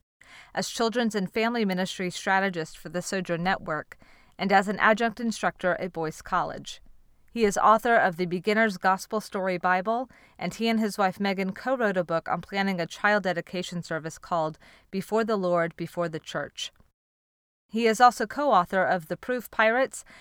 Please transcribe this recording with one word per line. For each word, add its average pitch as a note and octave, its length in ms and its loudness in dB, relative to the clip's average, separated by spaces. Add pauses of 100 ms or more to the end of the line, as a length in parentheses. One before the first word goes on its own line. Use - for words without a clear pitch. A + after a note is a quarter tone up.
(540)
as - 160 -4
children's A3+ 460 0
and F#3+ 180 -2
family A#3 320 0
ministry F#3 460 -2
strategist F#3+ 680 -2
for - 120 -16
the F3 120 -4
Sojourn F3 400 -4
Network, E3+ 560 -4 (400)
and F#3+ 140 0
as G3 160 6
an G#3 100 -4
adjunct A3 420 2
instructor F#3+ 600 -2
at F3+ 120 -6
Boyce D#3+ 300 -6
College. - 600 -6 (480)
He A#3 140 0
is G3+ 120 2
author A3 380 6
of F3 220 2
the F3+ 100 -2
Beginner's G#3 500 0
Gospel F#3+ 420 0
Story F#3+ 380 -4
Bible, F#3+ 500 0 (300)
and - 160 -6
he A3+ 140 -2
and A3+ 120 2
his G#3 200 -2
wife F#3+ 200 0
Megan G3 320 -2
co-wrote A#3+ 460 0
a F3+ 60 0
book E3 260 -4
on F3 120 -2
planning G3 380 -2
a E3+ 60 0
child G#3 380 0
dedication F3 580 -4
service D#3+ 380 -8
called D#3+ 400 -2 (320)
Before G#3+ 320 0
the A3+ 120 0
Lord, F3 400 0
Before E3+ 320 -6
the D#3+ 120 -8
Church. - 520 -10 (1000)
He A3+ 180 0
is A3 120 2
also B3 280 6
co-author G3+ 560 4
of E3 240 0
The F3 100 -6
Proof B3 320 -6
Pirates A#3 560 0 (160)